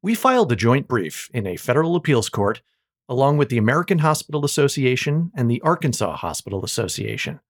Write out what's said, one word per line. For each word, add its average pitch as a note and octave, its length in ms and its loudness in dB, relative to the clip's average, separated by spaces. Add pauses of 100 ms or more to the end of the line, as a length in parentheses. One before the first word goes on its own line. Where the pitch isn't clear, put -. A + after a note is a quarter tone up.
We G#3+ 120 0
filed A#3+ 380 2
a A2+ 40 0
joint A#2 300 2
brief G2 460 -4
in A2 140 -4
a F2+ 100 -4
federal D#3+ 400 0
appeals C#3+ 320 2
court G#2 320 0 (480)
along C3+ 300 2
with C#3 100 2
the B2 80 -2
American D3+ 440 2
Hospital D3+ 440 0
Association C#3+ 880 0
and A#2+ 160 0
the B2 120 -2
Arkansas C3+ 540 0
Hospital F#2 460 -6
Association. - 880 -6